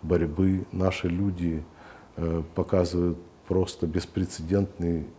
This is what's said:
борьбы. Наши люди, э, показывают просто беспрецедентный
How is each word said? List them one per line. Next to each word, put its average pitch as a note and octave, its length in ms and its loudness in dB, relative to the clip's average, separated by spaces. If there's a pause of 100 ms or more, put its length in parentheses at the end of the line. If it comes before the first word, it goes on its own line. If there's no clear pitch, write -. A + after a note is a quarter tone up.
борьбы. F2 680 2
Наши F#2 340 0
люди, F2 560 0 (540)
э, E2 260 0 (100)
показывают F2 640 2 (300)
просто F#2 400 0
беспрецедентный F2 1200 -2 (120)